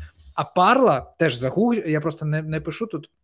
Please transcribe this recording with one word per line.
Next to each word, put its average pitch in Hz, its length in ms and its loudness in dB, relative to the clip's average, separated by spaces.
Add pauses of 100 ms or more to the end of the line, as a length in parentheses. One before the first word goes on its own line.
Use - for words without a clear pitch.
(340)
А 156 100 -4
парла 190 760 2
теж 151 160 2
загуглю, 190 440 0
я 151 220 -2
просто 156 240 -6
не, 156 160 -2
не 156 200 -6
пишу 165 260 -8
тут, - 240 -10 (120)